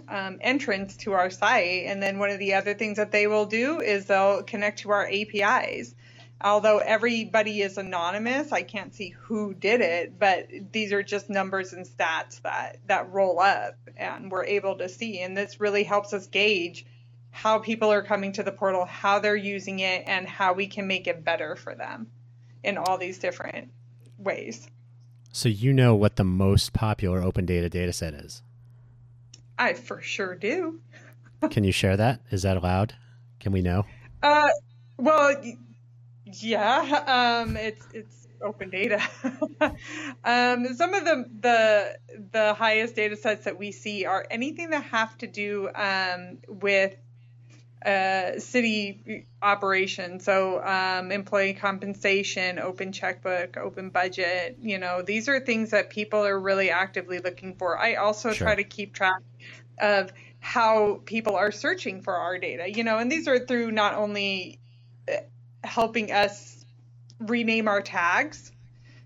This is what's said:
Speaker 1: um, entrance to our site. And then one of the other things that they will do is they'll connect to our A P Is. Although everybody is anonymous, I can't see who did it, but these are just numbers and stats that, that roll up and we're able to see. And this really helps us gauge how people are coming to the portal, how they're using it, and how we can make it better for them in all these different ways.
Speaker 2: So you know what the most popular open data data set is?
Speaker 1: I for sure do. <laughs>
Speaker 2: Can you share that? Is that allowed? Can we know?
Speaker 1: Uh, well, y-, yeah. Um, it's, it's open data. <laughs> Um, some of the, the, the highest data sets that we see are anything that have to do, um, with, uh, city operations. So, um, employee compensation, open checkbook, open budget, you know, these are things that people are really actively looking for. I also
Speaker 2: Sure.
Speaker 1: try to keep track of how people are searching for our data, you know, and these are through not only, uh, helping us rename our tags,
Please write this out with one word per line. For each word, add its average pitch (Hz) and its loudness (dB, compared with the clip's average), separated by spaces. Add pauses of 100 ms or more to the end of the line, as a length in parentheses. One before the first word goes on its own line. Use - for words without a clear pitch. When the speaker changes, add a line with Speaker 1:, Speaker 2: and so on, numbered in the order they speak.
Speaker 1:
um, 190 -8
entrance 220 -2
to 208 -4
our 185 4
site. 185 2
And 196 -4
then 196 -2
one 202 0
of 202 -4
the 196 0
other 196 2
things 208 -4
that 208 0
they 208 4
will 214 2
do 247 0
is 202 0
they'll 196 4
connect 208 -4
to 202 -8
our 202 2
A 202 -2
P 208 -4
Is. 202 0 (480)
Although 208 6
everybody 214 0
is 196 -2
anonymous, 202 -2
I 180 0
can't 190 -10
see 185 -10
who 214 -6
did 202 2
it, 175 0
but 190 2 (240)
these 214 -2
are 202 0
just 202 -6
numbers 190 -4
and 180 -14
stats 160 -4
that, - -6
that 185 -2
roll 190 2
up 196 2 (200)
and 190 -10
we're 185 -4
able 196 -2
to 180 -6
see. 202 -8
And 185 -6
this 202 -6
really 202 2
helps 202 0
us 190 -8
gauge 190 0 (440)
how 220 2
people 214 2
are 208 4
coming 196 -2
to 202 -6
the 190 -4
portal, 190 0
how 202 2
they're 208 2
using 196 -6
it, 185 0
and 185 -2
how 185 0
we 196 -2
can 202 -6
make 185 -2
it 165 -4
better 160 -2
for - -12
them - -10 (560)
in 196 -2
all 185 0
these 180 -8
different - -8 (460)
ways. 196 -8 (680)
Speaker 2:
So - 0
you 117 2
know 123 8
what 101 4
the 98 2
most 95 4
popular 95 0
open 92 0
data 87 2
data 87 -2
set 78 -6
is? - -16 (1160)
Speaker 1:
I 220 2
for - -10
sure 185 -4
do. 320 -4 (340)
<laughs> - -4
Speaker 2:
Can 104 2
you 95 6
share 98 2
that? 113 2 (100)
Is 92 -2
that 95 2
allowed? 92 2 (440)
Can 98 -2
we 95 2
know? 90 2 (380)
Speaker 1:
Uh, 294 6 (480)
well, 285 6
y-, 233 -12 (680)
yeah. 240 2
Um, 220 -4
it's, 220 -8
it's - -16 (160)
open 202 -8
data. 202 0 (640)
<laughs> - 0 (480)
Um, 247 2
some 359 2
of 370 2
the, 277 2 (160)
the, 220 4 (340)
the 214 4
highest 220 2
data 214 0
sets 214 -2
that 202 -4
we 202 -8
see 208 -8
are 185 -2
anything 311 -6
that 294 -2
have 226 -2
to 233 -10
do, 208 -4
um, 185 -2 (100)
with, 196 2 (920)
uh, 190 0
city 214 -4 (140)
operations. 190 0
So, 190 2
um, 185 0
employee 196 0
compensation, 196 -2
open 185 -6
checkbook, 185 -4
open 185 -8
budget, 180 -2
you 202 -4
know, 180 -4
these 214 -2
are 269 2
things 220 -2
that 202 2
people 214 -2
are 196 2
really 190 0
actively 180 -2
looking 180 -8
for. 170 -2
I 226 2
also 214 0
Speaker 2:
Sure. 208 -2
Speaker 1:
try 214 4
to 196 -2
keep - -10
track 185 0 (580)
of 202 2 (280)
how 220 4
people 220 -2
are 208 2
searching 262 -4
for 190 -4
our 175 -2
data, 170 -6
you 226 -4
know, 220 2
and 247 0
these 320 -2
are 254 4
through 240 -2
not 214 2
only, 202 -4 (500)
uh, 147 0 (480)
helping 226 0
us - -2 (540)
rename 226 0
our 202 2
tags, 196 -2 (540)